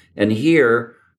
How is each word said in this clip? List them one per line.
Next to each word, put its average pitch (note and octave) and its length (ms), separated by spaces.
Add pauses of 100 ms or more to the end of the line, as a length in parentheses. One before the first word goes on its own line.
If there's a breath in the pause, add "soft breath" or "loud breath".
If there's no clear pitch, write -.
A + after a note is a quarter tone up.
(160 loud breath)
And G#2 160
here, A#2 640 (240 loud breath)